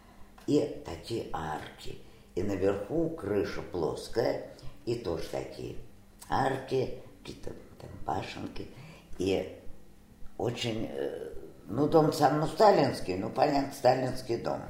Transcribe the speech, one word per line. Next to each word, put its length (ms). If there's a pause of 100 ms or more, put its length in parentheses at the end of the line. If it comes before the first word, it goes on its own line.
(480)
и 380
такие 460
арки. 640 (380)
И 80
наверху 680
крыша 500
плоская, 880 (360)
и 100
тоже 360
такие 440 (540)
арки, 720 (180)
какие-то 320 (280)
там 100 (160)
башенки. 640 (500)
И 400 (800)
очень, 540
э, 380 (380)
ну, 200
дом 240
сам, 280
ну, 80
сталинский, 680
ну, 140
понятно, 440
сталинский 640
дом. 320